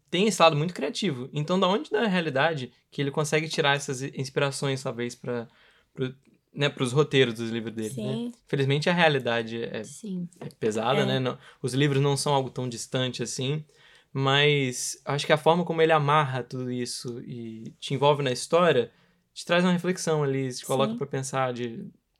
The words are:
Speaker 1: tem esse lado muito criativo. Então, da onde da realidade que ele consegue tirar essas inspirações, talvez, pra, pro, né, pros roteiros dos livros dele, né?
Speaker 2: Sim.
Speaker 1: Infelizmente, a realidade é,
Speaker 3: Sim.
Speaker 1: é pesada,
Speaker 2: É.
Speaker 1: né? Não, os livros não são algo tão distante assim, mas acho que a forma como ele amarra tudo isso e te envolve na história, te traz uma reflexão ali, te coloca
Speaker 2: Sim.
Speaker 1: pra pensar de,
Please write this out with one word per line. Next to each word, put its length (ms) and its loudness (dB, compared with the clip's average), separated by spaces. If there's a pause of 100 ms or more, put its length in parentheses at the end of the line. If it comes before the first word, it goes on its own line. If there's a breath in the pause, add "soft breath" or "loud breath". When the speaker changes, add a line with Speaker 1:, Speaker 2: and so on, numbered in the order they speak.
Speaker 1:
tem 180 2
esse 140 2
lado 140 8
muito 180 -2
criativo. 600 -4
Então, 260 0
da 80 4
onde 240 0
da 160 0
realidade 640 0 (180 soft breath)
que 120 -6
ele 100 -2
consegue 380 -2
tirar 260 2
essas 260 -6
inspirações, 840 -4
talvez, 320 -6
pra, 320 -8 (460 soft breath)
pro, 200 -6 (400)
né, 140 -2
pros 240 -2
roteiros 440 4
dos 140 -6
livros 240 -6
dele, 220 -6
né? 180 -4
Speaker 2:
Sim. 180 -6 (140)
Speaker 1:
Infelizmente, 440 0
a 40 2
realidade 680 0
é, 220 -8
Speaker 3:
Sim. 420 -8 (100)
Speaker 1:
é 120 -12 (100)
pesada, 400 2
Speaker 2:
É. 60 2
Speaker 1:
né? 140 2
Não, 180 -2 (240 loud breath)
os 120 -4
livros 280 4
não 160 4
são 160 0
algo 160 2
tão 180 -6
distante 560 -4
assim, 400 -4 (500 soft breath)
mas 920 2
acho 200 -2
que 80 4
a 40 6
forma 260 4
como 180 0
ele 120 6
amarra 500 2
tudo 280 -8
isso 540 -6
e 540 -12
te 140 -6
envolve 280 4
na 100 0
história, 600 2 (420 soft breath)
te 120 -14
traz 180 4
uma 80 4
reflexão 500 0
ali, 320 -2
te 120 -12
coloca 260 2
Speaker 2:
Sim. 60 -6
Speaker 1:
pra 100 -6
pensar 460 -2
de, 320 -8 (340)